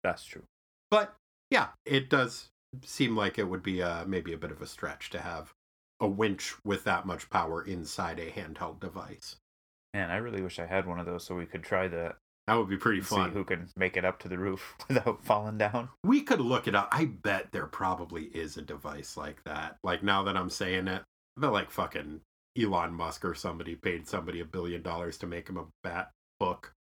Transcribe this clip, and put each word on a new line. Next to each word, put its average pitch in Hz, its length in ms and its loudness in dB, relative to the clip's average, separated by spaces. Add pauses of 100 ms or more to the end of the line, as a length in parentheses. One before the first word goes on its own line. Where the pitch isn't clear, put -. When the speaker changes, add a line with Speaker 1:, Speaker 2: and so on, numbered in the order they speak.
Speaker 1:
That's 85 180 0
true. - 200 -16 (460)
Speaker 2:
But, 208 260 4 (360)
yeah, 240 160 6 (180)
it 135 240 2
does 127 380 4 (380)
seem 117 320 2
like 101 200 2
it 101 120 0
would 90 140 -2
be, 92 200 0
uh, 85 220 0
maybe 90 260 -2
a 80 60 -4
bit 78 140 -6
of - 100 -12
a - 60 -10
stretch - 420 -8
to - 100 -6
have 82 320 -8 (480)
a 110 80 4
winch 101 560 0
with 101 220 0
that 92 200 2
much 90 240 -6
power 82 320 2
inside 85 580 -4
a 82 120 -8
handheld 82 480 -8
device. - 560 -10 (580)
Speaker 1:
Man, 92 180 0
I 92 60 0
really 110 240 -2
wish 90 180 -6
I 85 60 -4
had 92 200 2
one 87 140 -4
of 87 60 -6
those 87 180 -4
so 92 120 -6
we 87 100 -2
could 82 180 -8
try 95 240 2
that. 85 300 -2 (300)
Speaker 2:
That 110 80 6
would 113 120 4
be 98 80 2
pretty 101 240 4
Speaker 1:
And 98 80 -4
see - 80 2
Speaker 2:
fun. 92 160 4
Speaker 1:
who 95 140 -2
can 87 320 -2
make 92 180 2
it 90 80 2
up 92 160 2
to - 80 -12
the 90 100 -2
roof 95 440 -2
<laughs> - 80 -12
without 120 340 2
falling 107 340 2
down. 110 300 2 (160)
Speaker 2:
We 254 180 8
could 220 200 4
look 123 260 2
it 104 80 2
up. 101 160 4
I 156 140 4
bet 101 480 -2
there 80 120 -2
probably 87 600 -2
is 80 320 -8
a 80 40 -10
device 73 540 -10
like 76 300 -8
that. 78 400 -6
Like, 90 180 0
now 98 200 6
that 95 120 0
I'm 92 140 2
saying 92 400 0
it, 95 120 -2 (360)
I 127 40 -2
bet, 135 120 4
like, 101 180 2
fucking 78 480 -4 (400)
Elon 87 340 4
Musk 82 300 -4
or 90 100 0
somebody 82 420 -6
paid 85 320 -2
somebody 85 340 -4
a 82 40 -6
billion 87 360 -4
dollars 85 380 -4
to - 80 -6
make 85 200 -6
him 95 100 -6
a 78 80 -6 (160)
bat 87 300 -4 (300)
hook. 90 400 -2